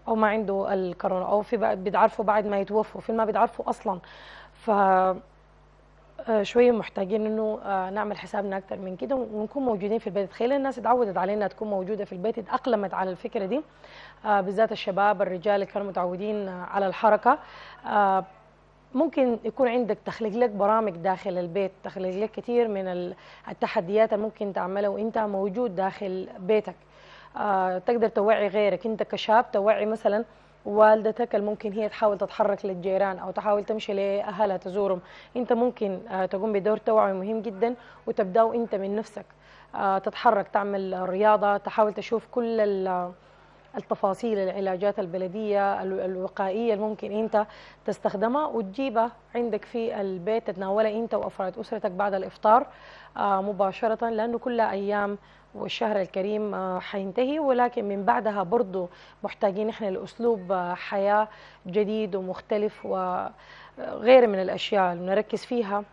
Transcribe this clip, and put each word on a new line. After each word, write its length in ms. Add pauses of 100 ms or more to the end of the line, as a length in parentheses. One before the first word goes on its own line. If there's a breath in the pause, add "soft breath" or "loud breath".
أو 60
ما 140
عنده 460
الكورونا، 520
أو 160
في 140
بعد 280
بيتعرفوا 400
بعد 220
ما 140
يتوفوا، 400
في 120
ما 120
بيتعرفوا 460
أصلًا. 280 (540 loud breath)
ف، 180
آه، 1700
شوية 300
محتاجين 540
إنه، 380
آه، 260
نعمل 280
حسابنا 400
أكتر 200
من 180
كده 200
ونكون 460
موجودين 360
في 80
البيت. 240
تخيل 220
الناس 260
اتعودت 380
علينا 320
تكون 220
موجودة 340
في 80
البيت، 260
اتأقلمت 560
على 160
الفكرة 360
دي، 140 (640 loud breath)
آه، 160
بالذات 320
الشباب، 500
الرجال 320
اللي 120
كانوا 220
متعودين، 600
آه، 160
على 220
الحركة. 520 (480 loud breath)
آه، 380 (680)
ممكن 500
يكون 240
عندك، 360
تخلق 260
لك 200
برامج 420
داخل 460
البيت، 340 (120)
تخلق 260
لك 200
كتير 380
من 200
ال-، 260 (340 loud breath)
التحديات 640
اللي 120
ممكن 280
تعملها 360
وانت 300
موجود 560
داخل 540 (100)
بيتك. 380 (600 loud breath)
آه، 420
تقدر 300
توعي 400
غيرك، 380
انت 160
كشاب 500
توعي 340
مثلًا 380 (400 loud breath)
والدتك 680
اللي 120
ممكن 260
هي 160
تحاول 300
تتحرك 480
للجيران 520
او 120
تحاول 340
تمشي 280
لاهلها 640
تزورهم، 440 (360 loud breath)
انت 160
ممكن، 480 (100)
آه، 160
تقوم 260
بدور 240
توعوي 360
مهم 300
جدًا، 320 (320 loud breath)
وتبداوا 480
انت 200
من 220
نفسك، 280 (500 loud breath)
آه، 240
تتحرك، 500
تعمل 600
رياضه، 480
تحاول 360
تشوف 380
كل 300
ال-، 520 (640 loud breath)
التفاصيل، 600
العلاجات 600
البلديه 840
ال-، 180
الوقائيه 720
اللي 100
ممكن 280
انت 340 (380 loud breath)
تستخدمها 600
وتجيبها 640 (240)
عندك 300
في 360
البيت، 460
تتناولها 440
انت 240
وافراد 440
اسرتك 320
بعد 240
الافطار، 520 (500 loud breath)
آه، 260
مباشره، 680
لانه 300
كلها 320
ايام 480 (360 loud breath)
والشهر 460
الكريم، 540
آه، 240
حينتهي، 600
ولكن 500
من 160
بعدها 380
برضو 460 (360 loud breath)
محتاجين 440
احنا 180
لاسلوب، 640
آه، 220
حياه 540 (380 loud breath)
جديد 500
ومختلف 680
وغير 1400
من 160
الاشياء 500
اللي 140
نركز 380
فيها 480